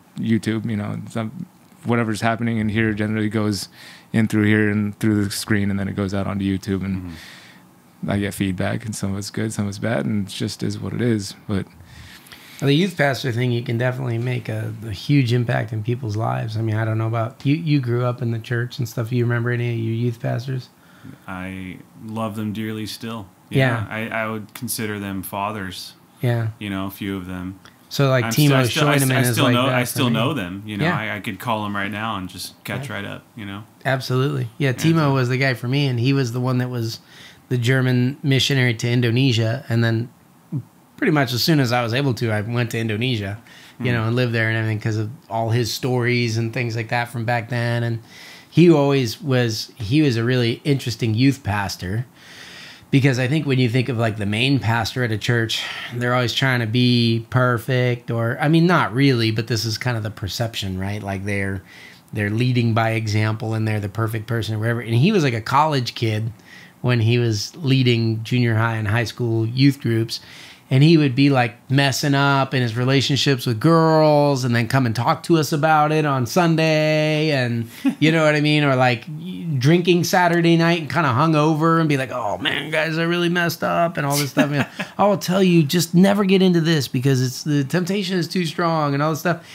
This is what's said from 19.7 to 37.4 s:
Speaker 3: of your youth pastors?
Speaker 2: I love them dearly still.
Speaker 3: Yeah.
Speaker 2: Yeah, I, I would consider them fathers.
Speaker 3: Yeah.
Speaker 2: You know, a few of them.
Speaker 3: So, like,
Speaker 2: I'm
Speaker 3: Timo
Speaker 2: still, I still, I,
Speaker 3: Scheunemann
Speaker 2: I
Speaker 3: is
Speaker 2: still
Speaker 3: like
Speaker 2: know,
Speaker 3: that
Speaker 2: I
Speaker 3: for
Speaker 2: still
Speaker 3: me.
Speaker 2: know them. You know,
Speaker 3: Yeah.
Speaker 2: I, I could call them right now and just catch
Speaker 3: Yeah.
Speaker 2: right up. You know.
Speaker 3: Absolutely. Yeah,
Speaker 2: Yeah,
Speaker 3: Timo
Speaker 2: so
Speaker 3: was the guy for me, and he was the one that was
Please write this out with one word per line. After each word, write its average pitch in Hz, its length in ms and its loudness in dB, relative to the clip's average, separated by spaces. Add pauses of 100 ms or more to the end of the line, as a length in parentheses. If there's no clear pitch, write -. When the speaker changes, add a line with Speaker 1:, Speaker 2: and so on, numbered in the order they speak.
Speaker 3:
of 117 60 -4
your 113 140 -4
youth 120 280 -4
pastors? 127 480 -6 (580)
Speaker 2:
I 92 520 -12 (260)
love 110 320 -6
them 107 160 -6
dearly 110 320 -8
still. 113 420 -12 (220)
Speaker 3:
Yeah. 120 400 0
Speaker 2:
Yeah, 110 280 -6
I, 113 60 -2
I 110 60 -4
would 107 240 -8
consider 107 440 -6
them 98 240 -6
fathers. 101 720 -8 (280)
Speaker 3:
Yeah. 117 360 -2
Speaker 2:
You 104 120 -10
know, 95 180 -4
a 95 40 -10
few 98 260 -8
of 90 100 -10
them. 92 320 -10 (300)
Speaker 3:
So, 139 180 0
like, 131 160 2
Speaker 2:
I'm 113 80 -2
Speaker 3:
Timo 147 160 2
Speaker 2:
still, 139 80 4
I 131 80 4
still, 147 240 0
I, 147 80 4
Speaker 3:
Scheunemann 131 220 2
Speaker 2:
I 131 60 2
Speaker 3:
is 123 100 2
Speaker 2:
still 110 100 2
Speaker 3:
like 127 120 4
Speaker 2:
know, 127 100 2
Speaker 3:
that 131 100 0
Speaker 2:
I 123 80 2
Speaker 3:
for 120 40 -4
Speaker 2:
still - 220 -2
Speaker 3:
me. 117 40 0
Speaker 2:
know 120 200 0
them. 98 320 -6
You 107 120 -8
know, 147 80 0
Speaker 3:
Yeah. 175 120 0
Speaker 2:
I, 107 200 -6
I - 20 -8
could 95 180 -10
call 110 260 -4
them 101 120 -6
right 101 160 -4
now 107 240 -6
and 92 140 -8
just - 340 -14
catch 127 240 -8
Speaker 3:
Yeah. 104 80 -10
Speaker 2:
right 98 100 -8
up. 101 180 -12 (120)
You 120 100 -14
know. 101 180 -12 (200)
Speaker 3:
Absolutely. 131 640 -2 (100)
Yeah, 139 120 0
Speaker 2:
Yeah, 127 80 -2
Speaker 3:
Timo 165 220 2
Speaker 2:
so 143 140 2
Speaker 3:
was 131 140 2
the 127 100 0
guy 131 180 0
for 120 120 -8
me, 139 200 0
and 123 120 0
he 131 140 2
was 131 180 0
the 123 80 -4
one 127 200 0
that 123 100 -2
was 113 300 -6 (480)